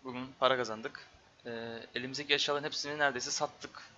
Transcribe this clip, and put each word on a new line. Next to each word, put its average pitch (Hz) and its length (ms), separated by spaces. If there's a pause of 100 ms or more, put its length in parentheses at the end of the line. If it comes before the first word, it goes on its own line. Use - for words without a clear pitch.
Bugün 131 340
para 131 180
kazandık. 113 500 (400)
Ee, 117 480
elimizdeki 135 400
eşyaların 143 320
hepsini 147 320
neredeyse 139 320
sattık. - 520 (160)